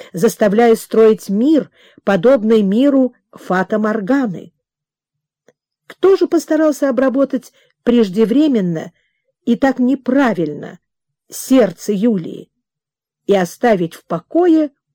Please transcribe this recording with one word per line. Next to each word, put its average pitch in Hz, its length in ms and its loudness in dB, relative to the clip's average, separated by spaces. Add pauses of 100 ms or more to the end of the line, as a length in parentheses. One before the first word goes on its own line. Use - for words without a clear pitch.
(120)
заставляя 214 640 2
строить 220 540 0
мир, 233 420 0 (320)
подобный 220 600 2
миру 254 520 0 (160)
Фата 190 480 -4
Морганы. 214 720 -4 (1300)
Кто 381 300 2
же 349 100 0
постарался 302 640 -2
обработать 262 640 -2 (320)
преждевременно 220 1080 0 (520)
и 233 100 0
так 262 240 0
неправильно 240 1000 -2 (500)
сердце 208 640 0
Юлии 202 580 -4 (760)
и 202 100 2
оставить 180 580 -2
в - 120 -20
покое 320 640 0 (220)